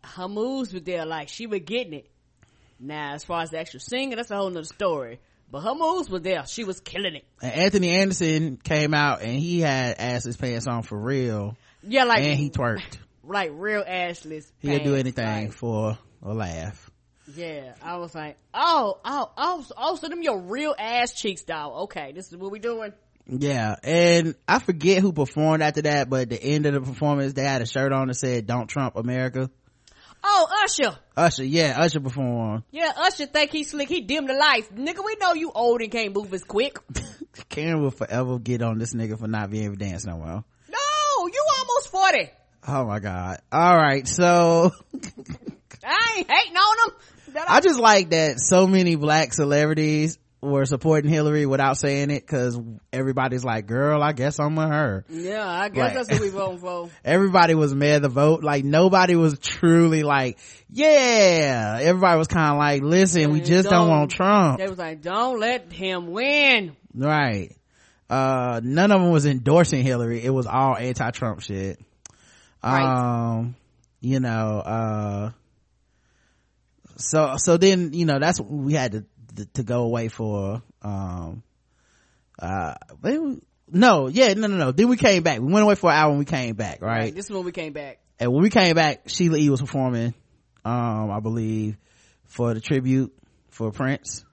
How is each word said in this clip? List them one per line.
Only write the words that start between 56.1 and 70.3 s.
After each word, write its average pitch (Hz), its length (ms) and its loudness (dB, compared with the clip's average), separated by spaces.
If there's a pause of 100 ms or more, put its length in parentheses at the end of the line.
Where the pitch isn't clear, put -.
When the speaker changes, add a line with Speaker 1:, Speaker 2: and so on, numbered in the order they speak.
Speaker 1:
who 220 60 -2
we 202 60 -2
voting 190 300 -6
for. 175 360 -10
Speaker 2:
<laughs> - 80 -20
everybody 180 500 4
was 151 200 2
mad 147 280 4
the 143 60 2
vote. 151 340 4
Like, 143 220 0
nobody 180 520 6
was 160 220 4
truly 165 640 4
like, 139 360 0 (320)
"Yeah." 190 1120 4
Everybody 180 360 6
was 160 100 2
kinda 156 260 2
like, 143 280 2
"Listen, 165 500 4
we 151 60 2
Speaker 1:
And 147 80 -2
Speaker 2:
just 185 220 4
don't 180 180 6
Speaker 1:
don't 165 40 4
Speaker 2:
want 147 220 4
Trump." 185 460 4
Speaker 1:
They 190 100 -4
was 185 100 -8
like, 160 240 -10
"Don't 226 380 -2
let 233 320 -2
him 180 400 -6
win." 254 600 2 (200)
Speaker 2:
Right. 131 600 0 (540)
Uh, 127 560 0
none 165 280 4
of 196 100 6
them 175 80 4
was 151 160 4
endorsing 139 560 4
Hillary. 120 420 0
It 127 60 0